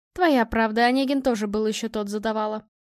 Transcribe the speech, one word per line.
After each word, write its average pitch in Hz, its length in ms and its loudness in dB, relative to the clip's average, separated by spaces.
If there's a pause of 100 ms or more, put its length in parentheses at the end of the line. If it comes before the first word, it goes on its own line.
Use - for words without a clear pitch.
(140)
Твоя 294 320 4
правда, 226 400 0
Онегин 269 360 2
тоже 233 260 0
был 214 200 -2
ещё 220 220 -4
тот 208 200 -6
задавала. 214 580 -4 (200)